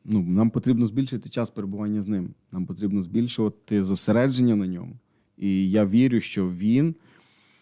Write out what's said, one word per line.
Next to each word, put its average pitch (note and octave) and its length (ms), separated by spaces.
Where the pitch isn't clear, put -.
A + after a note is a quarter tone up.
ну, G#2 180
нам G2 260
потрібно A#2+ 360
збільшити A#2 440
час A#2 200
перебування G#2 520
з F#2+ 60
ним, G2 260
нам F#2 140
потрібно G2 360
збільшувати G#2+ 840
зосередження A#2 720
на G2+ 120
ньому. F2+ 300
І F#2+ 320
я G#2 160
вірю, A#2 360
що F#2 280
він, A#2 460